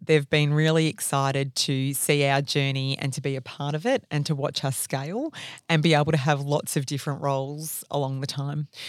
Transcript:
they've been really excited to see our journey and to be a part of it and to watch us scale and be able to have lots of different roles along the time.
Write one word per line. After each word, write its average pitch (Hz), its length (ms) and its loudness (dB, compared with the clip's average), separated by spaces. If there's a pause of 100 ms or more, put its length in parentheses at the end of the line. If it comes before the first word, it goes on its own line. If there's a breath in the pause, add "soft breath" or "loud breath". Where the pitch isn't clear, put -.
they've 151 280 2
been 147 240 2
really 160 340 4
excited 139 680 0
to 135 380 0
see 143 320 2
our 139 160 4
journey 135 580 0
and 135 140 -2
to - 80 -6
be 135 160 -2
a 135 40 -6
part 143 340 -6
of 156 100 -6
it 262 260 2
and 143 140 0
to 160 100 0
watch 139 300 -4
us 135 100 0
scale 185 580 -4 (360 loud breath)
and 165 120 6
be 160 120 6
able 147 180 4
to 160 60 4
have 139 240 2
lots 143 340 -2
of 143 100 0
different 139 360 -4
roles 143 680 -4
along 135 300 -2
the 139 80 -4
time. 143 400 -4 (220 loud breath)